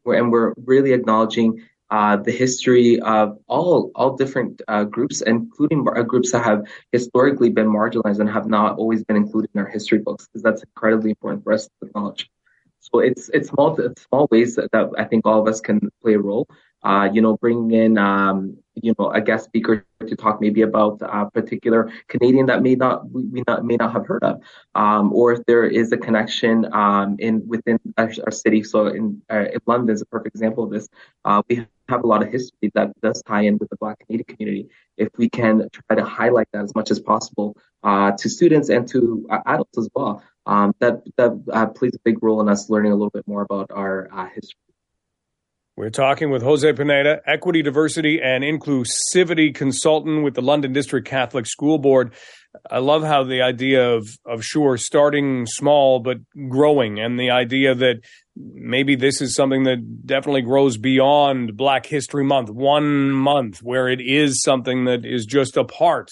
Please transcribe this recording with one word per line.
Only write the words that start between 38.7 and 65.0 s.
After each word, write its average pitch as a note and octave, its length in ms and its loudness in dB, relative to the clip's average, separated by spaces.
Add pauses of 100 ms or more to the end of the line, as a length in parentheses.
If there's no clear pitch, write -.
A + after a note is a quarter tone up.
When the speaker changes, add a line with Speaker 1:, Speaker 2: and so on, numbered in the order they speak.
Speaker 1:
to, A#2 420 0
uh, - 160 -2
adults B2 320 -2
as G#2+ 160 -4
well, A2+ 280 -6 (220)
um, G2+ 340 2
that, A#2+ 220 0 (160)
that, A2+ 340 2
uh, A2+ 140 0
plays B2 300 -4
a - 80 -12
big A2+ 200 0
role A2 160 2
in G#2 100 2
us G#2 200 -2
learning G#2 220 2
a G#2 40 2
little G#2 140 0
bit - 180 -12
more G2+ 140 -6
about G2 300 -8
our, F#2+ 420 -6
uh, F#2 140 -10
history. - 320 -18 (1160)
Speaker 2:
We're G#2 160 -8
talking C#3 400 0
with B2+ 100 0
Jose C#3+ 320 4
Pineda, C#3+ 540 2
Equity, D#3+ 340 0
Diversity, D3+ 580 0
and C3 240 0
Inclusivity D3+ 1120 0
Consultant D3+ 720 0
with C#3 100 -2
the B2+ 80 -4
London C#3 320 0
District C3+ 340 -2
Catholic B2+ 380 -4
School D3+ 320 0
Board. C3 380 2 (520)
I B2 120 -4
love D3+ 240 2
how D3 200 2
the B2+ 200 -2
idea B2+ 500 2
of, A2 140 -2 (180)
of, A#2 180 -8
sure, C#3 340 0
starting C#3+ 680 0
small C3+ 540 2
but B2 180 -4 (320)
growing, C3 500 2
and A#2+ 200 -4
the B2 100 -2
idea B2+ 460 2
that B2 220 0 (380)
maybe C3+ 600 -2
this C3 260 0
is B2 140 -4
something C3+ 300 2
that A#2 420 -4
definitely C3+ 340 -2
grows C3 360 2
beyond C3 800 2
Black C3 300 0
History C#3+ 380 -4
Month, C3+ 260 0
one C#3 600 0
month C3+ 480 0
where B2+ 280 -2
it B2+ 140 -2
is C3+ 400 0
something B2+ 440 0
that B2 200 -2